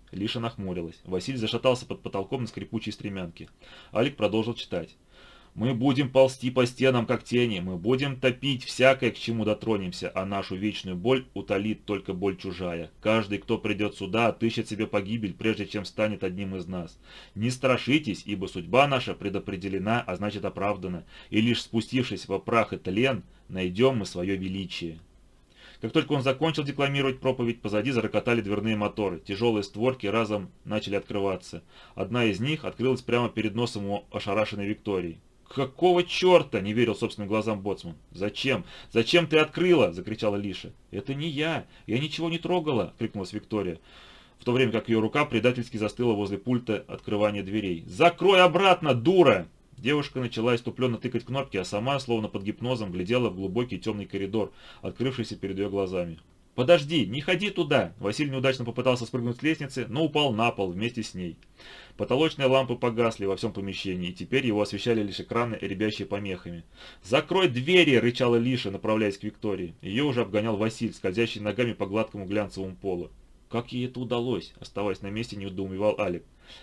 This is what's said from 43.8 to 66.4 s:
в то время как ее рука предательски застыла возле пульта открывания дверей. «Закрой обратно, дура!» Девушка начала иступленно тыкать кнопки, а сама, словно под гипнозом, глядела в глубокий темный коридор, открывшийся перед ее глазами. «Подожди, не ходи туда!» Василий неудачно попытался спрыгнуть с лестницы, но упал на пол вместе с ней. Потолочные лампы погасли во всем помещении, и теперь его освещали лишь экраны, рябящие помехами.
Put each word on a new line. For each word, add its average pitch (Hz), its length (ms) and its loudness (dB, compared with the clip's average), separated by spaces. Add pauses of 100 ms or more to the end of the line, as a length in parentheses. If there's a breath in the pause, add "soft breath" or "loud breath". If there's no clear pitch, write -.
в - 60 -14
то 123 80 2
время 123 200 4
как 110 160 0
ее 110 120 4
рука 143 240 2
предательски 120 520 0
застыла 110 380 0
возле 101 240 -2
пульта 117 500 -2
открывания 104 560 0
дверей. 95 420 -4
«Закрой 170 560 6
обратно, 180 500 6
дура!» 123 540 6 (320)
Девушка 143 420 0
начала 120 340 0
иступленно 117 420 0
тыкать 117 300 -4
кнопки, 127 320 -4
а 90 60 -2
сама, 127 360 -2
словно 113 280 -2
под 98 140 -8
гипнозом, 107 480 -4
глядела 104 380 0
в 90 80 -8
глубокий 95 420 -2
темный 104 280 -6
коридор, 98 460 -2 (280 loud breath)
открывшийся 120 560 -4
перед 95 220 -6
ее 101 100 0
глазами. 92 500 -4 (360)
«Подожди, 147 500 4
не 113 160 -4
ходи 185 300 0
туда!» 143 500 2
Василий 117 300 -2
неудачно 131 340 0
попытался 120 400 0
спрыгнуть 120 320 -4
с - 60 -16
лестницы, 139 480 -2
но 143 140 0
упал 147 280 2
на 113 180 2
пол 98 200 -2
вместе 107 320 -4
с - 100 -10
ней. 90 240 -8 (640 loud breath)
Потолочные 139 500 2
лампы 127 280 4
погасли 113 500 0
во 95 100 0
всем 107 160 -4
помещении, 92 560 -4
и 90 60 -8
теперь 127 320 -2
его 104 160 2
освещали 104 400 0
лишь 98 180 -6
экраны, 117 400 -2
рябящие 98 460 -2
помехами. 92 580 -8 (400 loud breath)